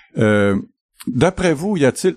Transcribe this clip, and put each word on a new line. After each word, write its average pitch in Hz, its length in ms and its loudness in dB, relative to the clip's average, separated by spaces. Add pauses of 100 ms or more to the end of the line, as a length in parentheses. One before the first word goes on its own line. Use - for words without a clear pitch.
(180)
euh, « 104 400 2 (500)
D'après 170 460 0
vous, 185 240 -4
y 143 80 2
a-t-il 165 300 0